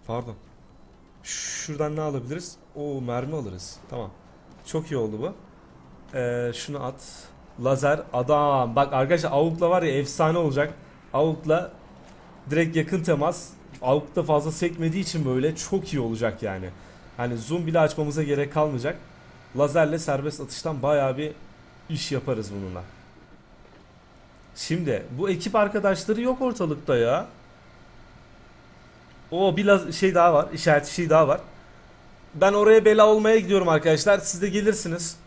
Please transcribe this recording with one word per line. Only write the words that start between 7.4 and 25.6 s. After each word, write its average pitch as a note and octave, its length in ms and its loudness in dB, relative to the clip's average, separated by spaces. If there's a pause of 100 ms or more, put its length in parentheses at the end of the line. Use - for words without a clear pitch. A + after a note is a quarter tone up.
Lazer. C#3 360 2 (120)
Adam. B2+ 640 2
Bak C#3+ 160 2
arkadaşlar, C#3 400 2
avukla E3 380 2
var F3+ 120 2
ya, D#3 160 0
efsane D#3+ 400 0
olacak. D3 360 0 (380)
avukla D#3+ 600 0 (800)
direkt E3 260 0
yakın D#3+ 260 0
temas. E3 460 -2 (340)
avukta D3 400 0
fazla D3+ 300 0
sekmediği E3 500 -2
için D#3 220 -4
böyle C3 320 0
çok - 360 -4
iyi C#3+ 80 -2
olacak A2+ 420 -4
yani. F#2+ 280 -6 (460)
Hani A#2+ 200 -6
zoom D#3+ 300 -4
bile D#3+ 140 2
açmamıza D3+ 420 0
gerek C#3+ 300 -2
kalmayacak. D3+ 460 -2 (600)
Lazerle D3+ 400 2
serbest D3 420 -4
atıştan C#3+ 420 -8
bayağı C3+ 340 0
bir D3 160 -6 (560)
iş - 240 -6
yaparız A2 400 -4
bununla. F#2 300 -10 (1800)
Şimdi D#3 440 -4 (160)
bu G3 120 -2
ekip F#3+ 260 -4
arkadaşları G#3 640 0